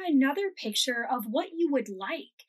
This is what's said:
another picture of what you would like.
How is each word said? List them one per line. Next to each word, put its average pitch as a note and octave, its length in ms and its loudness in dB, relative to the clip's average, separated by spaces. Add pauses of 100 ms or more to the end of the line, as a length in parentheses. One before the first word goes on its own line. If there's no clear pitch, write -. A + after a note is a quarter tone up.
another D4 500 4
picture A#3 540 -2
of B3 160 -2
what B3+ 280 -2
you E4 180 2
would A#3 180 0
like. G3 600 -8